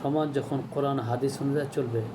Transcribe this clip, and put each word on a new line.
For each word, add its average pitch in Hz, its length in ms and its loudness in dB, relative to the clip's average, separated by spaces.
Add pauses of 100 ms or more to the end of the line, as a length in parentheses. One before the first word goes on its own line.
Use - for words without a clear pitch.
সমাজ 151 260 2 (100)
যখন 135 220 0 (120)
কোরআন 139 280 2
হাদিস 123 420 0
অনুযায়ী 139 300 0
চলবে, 117 300 0 (140)